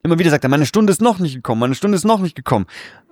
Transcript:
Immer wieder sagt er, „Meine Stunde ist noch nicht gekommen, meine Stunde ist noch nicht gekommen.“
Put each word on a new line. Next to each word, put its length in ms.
Immer 140
wieder 100
sagt 140
er, 60
„Meine 180
Stunde 240
ist 100
noch 160
nicht 160
gekommen, 260
meine 140
Stunde 220
ist 80
noch 160
nicht 160
gekommen.“ 320